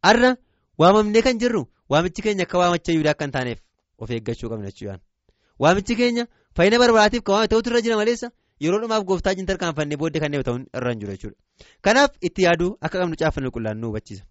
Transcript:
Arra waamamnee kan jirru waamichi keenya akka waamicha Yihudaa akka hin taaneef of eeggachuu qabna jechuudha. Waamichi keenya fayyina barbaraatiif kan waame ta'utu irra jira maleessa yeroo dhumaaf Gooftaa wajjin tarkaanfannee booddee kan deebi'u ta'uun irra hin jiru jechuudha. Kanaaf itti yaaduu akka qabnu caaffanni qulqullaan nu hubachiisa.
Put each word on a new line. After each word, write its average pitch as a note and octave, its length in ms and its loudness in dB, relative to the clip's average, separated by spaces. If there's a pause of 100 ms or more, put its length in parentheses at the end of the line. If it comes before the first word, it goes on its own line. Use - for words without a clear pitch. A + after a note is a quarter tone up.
Arra A#3 340 4 (420)
waamamnee G#3 440 6
kan B3 180 0
jirru A#3 220 0 (280)
waamichi E3 320 0
keenya G3+ 220 -2
akka F3+ 140 -2
waamicha F3 340 0
Yihudaa D3+ 200 2
akka D3 140 -4
hin C#3 60 -8
taaneef B2 280 -6 (400)
of A2 120 -14
eeggachuu A2+ 380 -8
qabna G#2+ 220 -10
jechuudha. G2 280 -14 (600)
Waamichi F#3+ 360 2
keenya A#3+ 320 -2 (300)
fayyina G#3 220 4
barbaraatiif A3+ 440 4
kan G3 120 0
waame G#3+ 120 2
ta'utu A3+ 220 0
irra A#3 120 0
jira A3+ 140 -2
maleessa A#3 360 -2 (280)
yeroo F3 220 0
dhumaaf A3 240 -2
Gooftaa F#3 260 -2
wajjin F#3+ 140 -6
tarkaanfannee D#3 520 -4
booddee D#3 220 -4
kan D3+ 120 -4
deebi'u C#3 180 -4
ta'uun B2 160 -6 (120)
irra B2 140 -4
hin A2+ 80 -6
jiru G2+ 120 -8
jechuudha. - 260 -14 (440)
Kanaaf B3+ 300 4 (100)
itti F#3 220 -4
yaaduu F3 380 0
akka D#3+ 180 -6
qabnu E3+ 160 -4
caaffanni C#3+ 340 -2
qulqullaan A2 300 -6
nu A#2 80 -8
hubachiisa. G#2 420 -10